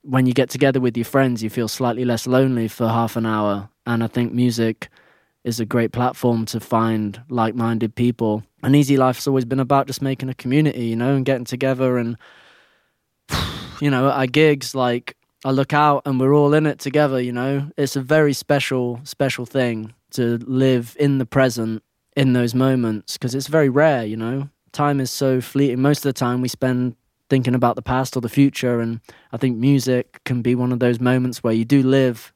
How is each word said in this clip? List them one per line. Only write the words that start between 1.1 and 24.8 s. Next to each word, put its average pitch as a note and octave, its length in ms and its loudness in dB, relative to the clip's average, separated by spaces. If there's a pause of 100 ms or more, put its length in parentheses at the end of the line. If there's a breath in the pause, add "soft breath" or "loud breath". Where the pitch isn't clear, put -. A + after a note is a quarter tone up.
you A2 80 -4
feel A#2 180 -4
slightly B2 380 -4
less A#2 220 -2
lonely B2+ 400 2
for A2+ 220 -4
half A2+ 260 -2
an A2+ 100 -2
hour. G#2 440 -2 (180)
And A#2 160 -2
I A2+ 40 -4
think A#2+ 260 -4
music A#2 560 -2 (540 soft breath)
is A#2 160 -6
a A2+ 60 -2
great A2+ 260 0
platform B2 540 -2
to A2+ 140 -8
find A2 720 -2
like-minded A2+ 680 -2
people. A2+ 480 0 (180)
And C3+ 160 4
Easy C#3 180 4
Life's C3 320 0
always C3+ 160 0
been B2+ 160 -4
about C3+ 280 0
just C3 140 -8
making C3+ 280 -4
a B2+ 40 -8
community, C3 520 0
you A2+ 100 -2
know, B2 200 0
and C3 100 0
getting B2+ 180 -2
together B2+ 540 -2
and, A#2 180 -4 (1120 soft breath)
<sighs> - 540 -8
you D3 80 2
know, C3+ 180 2
at B2+ 80 2
our C3 120 0
gigs, D3 460 2
like, B2 440 -2 (260)
I C3+ 80 0
look C3+ 220 0
out D3 320 2
and C3+ 120 0
we're C3 160 4
all D3 200 4
in D#3 120 4
it D3 140 -2
together, C#3 400 0
you B2 140 -4
know? C#3 420 -2
It's C#3 220 -2
a C#3 40 -2
very D3 300 2
special, B2+ 720 -2
special C3 420 -4
thing A#2 480 -4 (180)
to A#2 340 0
live B2+ 520 0
in C#3+ 200 2
the C3 80 -2
present A2+ 580 0 (320)
in C3+ 160 4
those A#2+ 240 2
moments, B2 640 0
'cause B2+ 180 -6
it's C3+ 120 -6
very D3 200 4
rare, C3+ 380 2
you G#2+ 100 -6
know? B2 320 -6 (240)
Time C#3+ 300 0